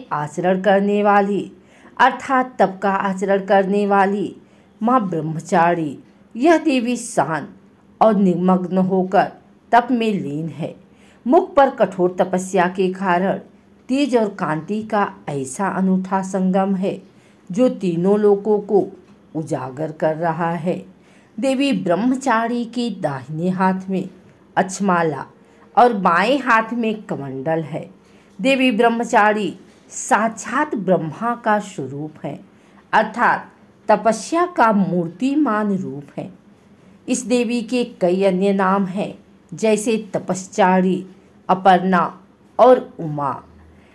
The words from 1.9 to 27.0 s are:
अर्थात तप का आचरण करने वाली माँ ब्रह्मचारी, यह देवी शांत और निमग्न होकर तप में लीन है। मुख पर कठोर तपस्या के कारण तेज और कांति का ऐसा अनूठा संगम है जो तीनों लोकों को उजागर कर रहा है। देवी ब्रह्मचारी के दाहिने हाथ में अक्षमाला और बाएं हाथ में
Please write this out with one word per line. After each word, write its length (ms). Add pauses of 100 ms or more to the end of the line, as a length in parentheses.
अर्थात 640
तप 240
का 80
आचरण 540
करने 420
वाली 480 (460)
माँ 280
ब्रह्मचारी, 880 (380)
यह 220
देवी 400
शांत 520 (520)
और 140
निमग्न 640
होकर 540 (400)
तप 200
में 220
लीन 360
है। 260 (500)
मुख 300
पर 140
कठोर 500
तपस्या 480
के 260
कारण 440 (520)
तेज 260
और 140
कांति 540
का 300 (160)
ऐसा 380
अनूठा 540
संगम 540
है 260 (480)
जो 200
तीनों 500
लोकों 400
को 280 (480)
उजागर 560
कर 240
रहा 360
है। 340 (540)
देवी 340
ब्रह्मचारी 920
के 240 (120)
दाहिने 480
हाथ 400
में 200 (480)
अक्षमाला 680 (520)
और 160
बाएं 460
हाथ 340
में 300